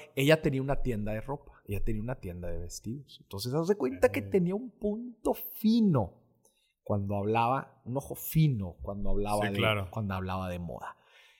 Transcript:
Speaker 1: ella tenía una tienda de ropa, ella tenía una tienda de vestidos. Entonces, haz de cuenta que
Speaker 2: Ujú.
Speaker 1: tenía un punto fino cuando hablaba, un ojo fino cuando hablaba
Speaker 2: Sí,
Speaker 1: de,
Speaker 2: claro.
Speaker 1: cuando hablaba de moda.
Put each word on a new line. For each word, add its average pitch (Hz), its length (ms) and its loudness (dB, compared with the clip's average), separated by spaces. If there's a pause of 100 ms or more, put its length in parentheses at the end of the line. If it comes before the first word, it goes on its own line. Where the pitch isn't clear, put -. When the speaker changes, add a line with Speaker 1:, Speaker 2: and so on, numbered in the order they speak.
(160)
Speaker 1:
ella 151 260 6
tenía 135 200 0
una 135 200 0
tienda 107 300 -2
de 110 100 -2
ropa, 139 300 -10 (160)
ella 101 160 -2
tenía 110 180 2
una 120 140 -4
tienda 87 320 -8
de 85 120 -2
vestidos. 107 600 -10
Entonces, 110 320 -8
haz 165 140 0
de 202 80 4
cuenta 254 380 2
que 269 80 0
Speaker 2:
Ujú. 202 80 -8
Speaker 1:
tenía 185 260 2
un 240 160 -8
punto 233 640 -4
fino 208 800 2 (680)
cuando 101 340 -2
hablaba, 117 680 0
un 123 140 -4
ojo - 180 -8
fino 123 680 2
cuando 101 280 -2
hablaba 104 380 4
Speaker 2:
Sí, 104 40 0
Speaker 1:
de, 101 80 -2
Speaker 2:
claro. 104 320 2
Speaker 1:
cuando 101 240 -2
hablaba 92 340 -4
de 90 100 -6
moda. - 360 -10 (440)